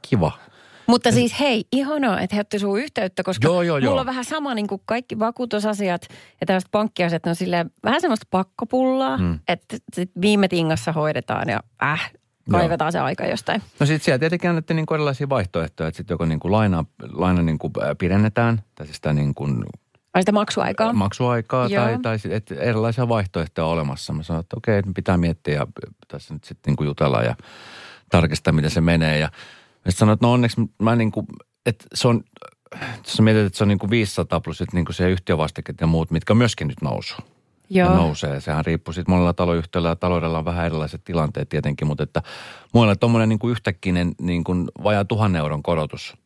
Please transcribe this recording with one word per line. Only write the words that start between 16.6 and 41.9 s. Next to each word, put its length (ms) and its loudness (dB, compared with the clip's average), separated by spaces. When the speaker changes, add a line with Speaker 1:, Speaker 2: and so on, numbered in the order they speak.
Speaker 1:
laina 300 2
niinku, 280 -2
äh, 60 0
pidennetään, 640 2
tai 120 -14
siis 100 -18
sitä 160 -2
niinku 360 0
Speaker 2:
Ai 80 4
sitä 100 2
maksuaikaa? 600 0
Speaker 1:
maksuaikaa 760 0
Speaker 2:
Joo. 160 0
Speaker 1:
tai, 180 0
tai 160 -2
sit, 140 -6
et 260 -6
erilaisia 500 0
vaihtoehtoja 560 -2
on 80 0
olemassa. 400 -4
Mä 100 -4
sanoin, 180 -4
että 160 -10
okei, 260 0
nyt 120 -4
pitää 220 0
miettiä 380 0
ja 120 -2
tässä 260 -14
nyt 100 -14
sit 220 -18
niinku 180 0
jutella 380 0
ja 120 0
tarkistaa, 420 2
miten 180 2
se 100 0
menee. 380 4
Ja 80 0
mä 60 0
sit 80 -2
sanoin, 160 6
että 120 2
no 60 6
onneksi 280 2
mä 140 2
niinku, 280 0
et 280 -4
se 140 2
on, 160 2
jos 80 -10
sä 100 4
mietit, 240 6
että 120 -2
se 60 2
on 40 4
niinku 220 2
viisisataa 500 0
plus 180 -8
sit 140 -6
niinku 200 0
se 180 2
yhtiövastike 720 -2
ja 60 0
muut, 240 2
mitkä 240 2
myöskin 340 2
nyt 140 -8
nousuu. 360 -6
Speaker 2:
Joo. 200 4
Speaker 1:
Ja 60 6
nousee. 440 2
Sehän 240 -2
riippuu 300 -2
sit 140 -2
monella 240 4
taloyhtiöllä 560 0
ja 80 0
taloudella 420 0
on 60 -4
vähän 220 -2
erilaiset 380 -4
tilanteet 440 -2
tietenkin, 380 -2
mutta 180 -2